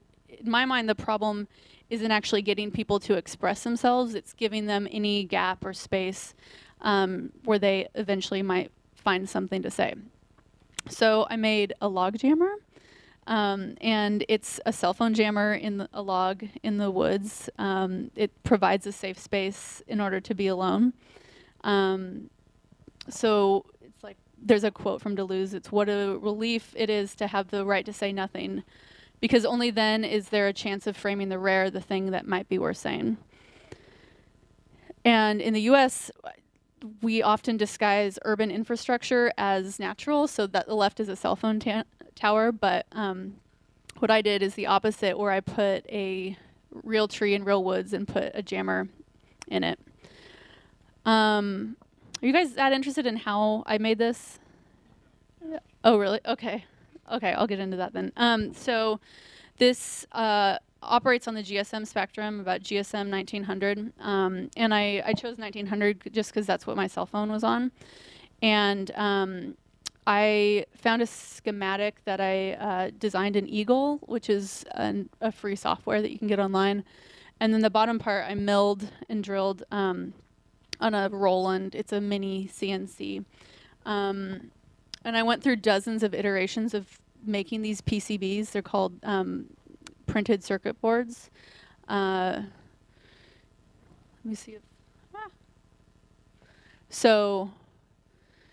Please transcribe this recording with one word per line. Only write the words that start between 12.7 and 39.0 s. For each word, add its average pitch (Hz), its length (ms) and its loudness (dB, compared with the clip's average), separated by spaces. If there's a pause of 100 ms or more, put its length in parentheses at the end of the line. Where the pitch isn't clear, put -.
um, 202 540 0
and 214 480 2
it's - 360 -2
a 226 60 2
cell 180 220 2
phone 226 200 2
jammer 208 400 2
in 208 260 -4
the, 196 120 -8
a 214 100 -8
log 190 440 0 (180)
in 208 140 0
the 202 120 0
woods. 196 600 0 (100)
Um, 190 560 -2
it 208 160 0 (120)
provides 196 440 2
a 202 60 -8
safe 190 260 -10
space - 640 -6
in 214 140 -4
order 190 220 -2
to 214 120 -6
be 196 140 0
alone. 190 460 2 (720)
Um, 190 640 0 (800)
so 202 560 4 (160)
it's - 200 -20
like, 202 140 -18 (260)
there's 208 220 6
a 208 80 2
quote 196 300 -4
from 202 160 -4
Deleuze, 190 360 -2
it's, - 200 -8
"What 208 160 4
a 202 320 0
relief 220 560 -4
it 220 120 0
is 208 260 -2
to 208 120 -2
have 196 220 -2
the 196 160 -2
right 196 200 2
to 214 60 -10
say 202 220 -4
nothing, 196 500 -6 (560)
because 226 260 4
only 240 240 0
then 220 340 2
is 208 260 -2
there 208 180 2
a 202 60 0
chance 196 340 -6
of 202 100 -4
framing 202 320 -2
the 190 80 -4
rare, 190 320 2
the 190 100 -4
thing 190 300 -2
that 185 160 -2
might 185 240 -4
be 185 80 0
worth - 200 -2
saying." - 400 -2 (1900)
And 214 340 6
in 220 140 0
the 214 80 2
U 240 140 6
S, 262 340 4 (920)
we 226 180 2
often 214 340 2
disguise 208 720 2
urban 214 240 2
infrastructure 240 880 0